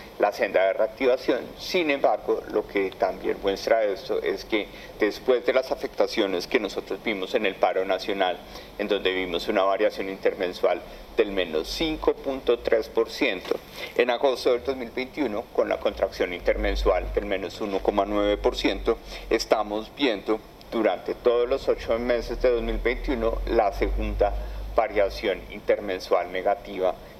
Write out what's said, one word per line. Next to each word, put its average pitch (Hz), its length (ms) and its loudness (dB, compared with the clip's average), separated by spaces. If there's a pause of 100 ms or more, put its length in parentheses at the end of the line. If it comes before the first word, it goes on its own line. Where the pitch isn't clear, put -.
(180)
la 101 140 4
senda 95 360 2
de 95 60 4
reactivación. 123 680 2 (180)
Sin 170 320 0
embargo, 117 500 2 (100)
lo 107 140 0
que 98 260 0
también 95 500 -2
muestra 107 420 2
esto 110 380 -2
es 92 240 -2
que 104 220 0 (320)
después 113 460 2
de - 60 2
las 127 200 2
afectaciones 101 760 0
que 127 120 2
nosotros 98 440 -6
vimos 98 320 -2
en 107 120 0
el 95 80 -2
paro 95 280 2
nacional, 95 540 0 (420)
en 104 80 -2
donde 95 260 2
vimos 90 360 -2
una 104 140 4
variación 98 460 2
intermensual 92 720 0 (360)
del 104 140 2
menos 85 360 -2
cinco 156 460 0
punto 131 460 0
tres - 280 2
por 113 220 0
ciento, 110 460 -2 (420)
en 123 120 4
agosto 127 440 2
del 123 100 0
dos 135 140 -2
mil 120 140 -8
veintiuno, 131 520 -2 (100)
con 113 140 2
la 104 120 0
contracción 98 540 -2
intermensual 98 800 0
del 104 120 0
menos 95 340 -4
uno 98 200 -2
coma 101 260 2
nueve 104 320 2
por 123 180 2
ciento, 117 420 0 (320)
estamos 107 680 0
viendo 110 420 0 (320)
durante 104 440 0
todos 120 340 2
los 135 180 -2
ocho 117 320 0
meses 120 420 -2
de 127 100 6
dos 117 100 2
mil 113 160 -2
veintiuno 117 720 0
la 107 260 4
segunda 101 600 0 (400)
variación 101 680 0 (100)
intermensual 98 800 0
negativa 92 640 -2 (240)